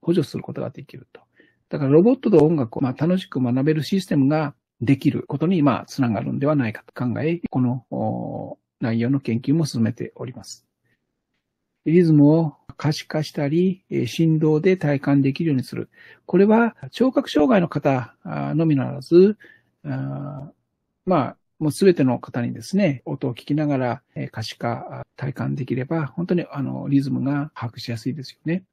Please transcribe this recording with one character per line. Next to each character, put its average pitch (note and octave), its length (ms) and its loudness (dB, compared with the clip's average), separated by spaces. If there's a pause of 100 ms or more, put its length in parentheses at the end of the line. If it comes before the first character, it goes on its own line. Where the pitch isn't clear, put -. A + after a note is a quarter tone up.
補 E3 120 0
助 F#3 120 2
す - 100 -16
る - 80 -6
こ C3+ 100 -12
と C#3 80 -8
が - 100 -6
で - 120 -18
き - 140 -20
る B2 160 -20
と。 - 80 -20 (480)
だ - 80 -6
か C#3+ 80 -2
ら C3+ 60 2
ロ D#3 100 8
ボ A#3+ 120 6
ッ C4 60 -2
ト G#3+ 120 0
と D#3 120 8
音 E3 120 4
楽 B2 220 -4
を、 - 40 -2
ま C3 80 0
あ、 B2+ 40 -4
楽 F3+ 260 0
し - 80 -12
く - 140 -4
学 B2+ 220 0
べ D#3 100 2
る D3+ 100 -2
シ G3 180 -2
ス - 60 -12
テ - 80 -2
ム C3+ 120 4
が D3+ 280 0 (260)
で C3+ 160 2
き D3 140 2
る D3 160 -4
こ D3 100 -6
と D#3 100 0
に、 F3+ 140 2
ま C#3 200 2
あ、 - 40 -14
つ - 160 -6
な B2 80 2
が A2+ 120 -2
る C3 120 -6
ん C3+ 60 -6
で C#3 80 0
は D3+ 80 2
な B2+ 120 0
い G#2+ 60 -6
か - 100 -14
と - 100 -20
考 A#2 280 -6
え、 E3+ 180 -2 (100)
こ C3 120 -2
の、 B2+ 300 -2
お、 A#2+ 640 -8 (240)
内 A#2 180 -2
容 A#2 100 0
の C#3 100 2
研 A#2 200 -4
究 C#3 140 -2
も D#3+ 120 2
進 B2 160 -4
め G#2+ 120 0
て - 220 -10
お B2 100 -12
り B2+ 80 -12
ま G#2+ 100 -18
す。 - 220 -20 (1200)
リ E3 160 6
ズ D#3+ 120 6
ム D3 180 8
を D#3+ 240 2 (220)
可 D3+ 140 0
視 - 160 -6
化 D#3 140 -4
し - 100 -8
た D3 160 -4
り、 F3+ 440 0
え C3+ 100 -2
ー、 A#2+ 60 -2
振 D#3+ 320 2
動 D#3 200 2
で F#3 160 2
体 D3 240 0
感 C#3+ 220 2
で C3+ 120 2
き E3+ 100 -4
る E3 60 0
よ D3 40 2
う C3 40 2
に A#2+ 60 -2
す - 120 -12
る。 A#2 140 -8 (360)
こ F3+ 140 2
れ G3 60 8
は A3 300 4 (160)
聴 C4 200 2
覚 - 180 -2
障 D4+ 200 2
害 G#3 120 6
の E3+ 60 0
方、 C3+ 560 -2
あ F3 60 -12 (220)
ー、 - 20 -4
の D#3+ 120 2
み D#3 100 4
な B2+ 160 -2
ら C3 100 -10
ず、 F#3+ 360 6 (460)
あ D3+ 40 -12
ー、 C3+ 640 -8 (540)
ま F#3 120 2
あ、 A#2+ 200 -2 (200)
も D#3 120 0
う - 20 -2
す - 140 0
べ F#3 80 6
て D#3 100 2
の B2+ 160 2
方 - 220 -6
に B2 120 -4
で A2+ 100 -12
す - 120 -8
ね、 D#3+ 300 0
音 C#3+ 220 -6
を B2 60 -2
聞 - 120 -16
き C#3+ 100 -2
な D3+ 120 -2
が C#3 100 0
ら、 B2 240 -2 (140)
え C#3 100 -8
ー、 C3+ 40 -12
可 A2+ 140 -10
視 - 140 -12
化、 A#2+ 320 -6
あ B2+ 120 -14
ー、 - 40 -14 (100)
体 C#3 180 -8
感 C#3 220 -6
で C#3 100 -6
き - 100 -4
れ C3 100 -6
ば、 D#3 220 -4
本 F3 200 -8
当 F3+ 80 0
に、 E3+ 160 -2
あ C#3+ 100 -8
の、 C3 280 -6
リ C#3 120 4
ズ C#3 100 -4
ム B2+ 120 -2
が C#3+ 320 -4
把 A#2+ 160 -10
握 - 80 -18
し - 100 -14
や A#2 80 -6
す B2+ 120 -8
い B2+ 40 -6
で D3 100 -12
す - 100 -18
よ - 120 -20
ね。 F3+ 280 -4